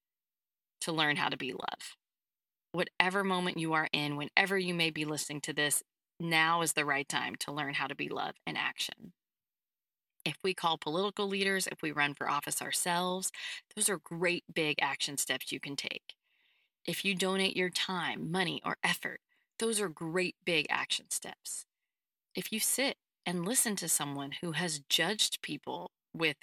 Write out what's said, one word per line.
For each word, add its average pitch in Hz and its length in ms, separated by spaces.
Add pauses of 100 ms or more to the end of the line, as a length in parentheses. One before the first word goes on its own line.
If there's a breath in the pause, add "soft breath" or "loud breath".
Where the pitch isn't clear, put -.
(800)
to 180 100
learn 156 240
how 147 140
to 147 80
be - 160
love. - 420 (760)
Whatever 185 520
moment 180 340
you 160 160
are 156 180
in, 147 240
whenever 185 420
you 180 160
may 165 180
be 156 140
listening 147 360
to 156 120
this, 147 300 (360)
now 165 420
is 160 120
the 151 120
right 143 240
time 123 300
to - 120
learn 143 220
how 139 140
to 143 80
be 147 140
love - 260 (120)
in 160 80
action. - 580 (1120)
If 143 200
we 185 100
call 165 240
political 196 500
leaders, 196 400
if - 140
we 156 100
run 147 220
for - 160
office 147 320
ourselves, 180 720 (440 loud breath)
those 214 140
are 185 80
great 170 460 (100)
big 151 280
action 139 360
steps - 340
you 139 80
can 139 160
take. - 400 (680)
If 170 180
you 196 120
donate 190 420
your 180 120
time, 160 600
money, 170 320
or - 200
effort, - 360 (380)
those 226 240
are 196 80
great 170 460 (100)
big 160 240
action - 400
steps. - 560 (680)
If - 160
you 220 80
sit 254 380 (280)
and 175 200
listen 220 320
to 165 120
someone 139 520
who 165 120
has 156 360
judged 190 520
people 151 500 (220)
with 160 300